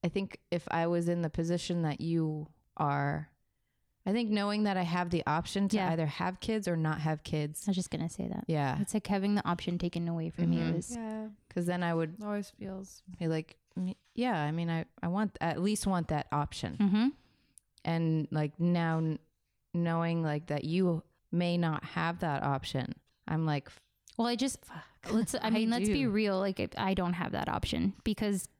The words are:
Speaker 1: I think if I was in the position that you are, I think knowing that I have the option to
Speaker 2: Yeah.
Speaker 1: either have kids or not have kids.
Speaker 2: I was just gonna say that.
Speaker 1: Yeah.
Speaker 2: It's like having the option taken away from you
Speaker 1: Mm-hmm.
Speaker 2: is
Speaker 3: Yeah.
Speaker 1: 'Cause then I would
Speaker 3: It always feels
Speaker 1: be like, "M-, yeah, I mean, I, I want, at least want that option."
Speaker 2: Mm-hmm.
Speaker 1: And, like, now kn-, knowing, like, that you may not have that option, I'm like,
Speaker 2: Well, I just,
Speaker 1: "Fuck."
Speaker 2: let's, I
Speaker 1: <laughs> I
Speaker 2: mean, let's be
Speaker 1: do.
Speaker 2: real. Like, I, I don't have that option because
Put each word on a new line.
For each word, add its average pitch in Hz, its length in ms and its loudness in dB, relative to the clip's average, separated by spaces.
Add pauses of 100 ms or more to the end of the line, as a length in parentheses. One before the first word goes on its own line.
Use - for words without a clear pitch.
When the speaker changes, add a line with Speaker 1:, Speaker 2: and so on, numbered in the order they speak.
Speaker 1:
I 180 60 2
think 196 300 -4 (120)
if 175 180 -2
I 165 180 2
was 170 200 2
in 175 140 2
the 160 80 0
position 170 540 0
that 151 180 -2
you 156 480 0 (260)
are, 143 540 0 (760)
I 190 60 0
think 226 180 2
knowing 208 340 2
that 196 120 2
I 185 80 2
have 175 280 0
the 170 140 2
option 180 440 2
to 214 80 0
Speaker 2:
Yeah. 185 160 2
Speaker 1:
either 160 120 2
have 180 360 -2
kids 220 260 0
or 175 80 2
not 156 240 2
have 156 240 0
kids. 151 420 -2
Speaker 2:
I - 60 2
was 180 60 2
just 185 120 -2
gonna 165 200 -2
say - 180 -4
that. - 200 -6
Speaker 1:
Yeah. 143 340 2
Speaker 2:
It's - 120 -2
like 214 140 -2
having 202 280 2
the - 120 0
option 175 300 -2
taken 170 320 -2
away 165 200 -2
from 170 220 2
you 170 80 4
Speaker 1:
Mm-hmm. 165 160 2
Speaker 2:
is 233 220 -4
Speaker 3:
Yeah. 220 300 -6 (220)
Speaker 1:
'Cause 175 180 -2
then 180 160 0
I 170 100 2
would 165 260 0
Speaker 3:
It 208 60 -10
always 208 240 -4
feels 190 540 -12 (160)
Speaker 1:
be 165 80 0
like, 160 280 -2 (220)
"M-, 185 160 -2 (220)
yeah, 233 260 0
I 147 100 0
mean, 170 200 0
I, 165 140 -2 (180)
I 170 40 -2
want, 196 320 0
at 165 220 0
least 208 260 0
want 180 200 2
that 147 240 0
option." 143 460 -2
Speaker 2:
Mm-hmm. 208 300 4 (800)
Speaker 1:
And, 165 460 2
like, 151 280 -2
now 170 400 2
kn-, 160 200 0 (540)
knowing, 165 500 2
like, 151 240 -2
that 147 160 -2
you 170 400 2 (280)
may 175 280 2
not 160 240 0
have 170 360 -4
that 151 240 0
option, 135 520 -2 (320)
I'm 160 180 0
like, 147 240 -2 (480)
Speaker 2:
Well, 233 100 2
I 240 80 0
just, 247 300 -2
Speaker 1:
"Fuck." - 180 -14 (280)
Speaker 2:
let's, 220 240 2
I - 40 0
Speaker 1:
<laughs> - 40 -6
I 220 80 0
Speaker 2:
mean, 226 180 2
let's 226 180 2
be 269 180 2
Speaker 1:
do. 226 40 2
Speaker 2:
real. 202 300 2
Like, 190 200 0
I, - 160 0
I 190 200 0
don't 180 180 0
have 175 200 -4
that - 140 -2
option - 460 0 (100)
because 208 460 -2 (100)